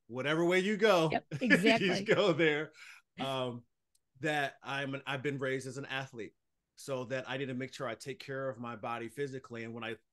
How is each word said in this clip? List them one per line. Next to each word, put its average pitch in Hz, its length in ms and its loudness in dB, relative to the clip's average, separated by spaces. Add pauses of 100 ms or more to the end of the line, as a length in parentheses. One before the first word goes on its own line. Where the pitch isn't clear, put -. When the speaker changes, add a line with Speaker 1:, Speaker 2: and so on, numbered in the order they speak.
Speaker 1:
Whatever 143 380 0
way 180 160 6
you 208 160 2
go, 180 340 6
Speaker 2:
Yep, - 220 -2
Speaker 1:
<laughs> 156 80 -6
Speaker 2:
exactly. 220 480 6
Speaker 1:
you 185 60 4
just 196 120 -2
go 190 260 6
there. 151 380 2 (480)
Um, 127 460 -4 (560)
that 147 420 0
I'm 135 320 -4
an, 135 100 -8
I've 135 180 -4
been 139 160 0
raised 131 280 -2
as 131 120 -10
an 135 80 -8
athlete, 127 480 -8 (420)
so 127 300 -6
that 127 220 -4
I 131 100 -4
need 139 80 -6
to 131 80 -6
make 127 200 -8
sure 131 140 -6
I 113 60 -4
take 131 300 -12
care 135 240 -6
of 120 100 -8
my 120 180 -8
body 117 320 -6
physically. 131 560 -8
And 113 100 -10
when 117 100 -8
I 113 120 -4 (160)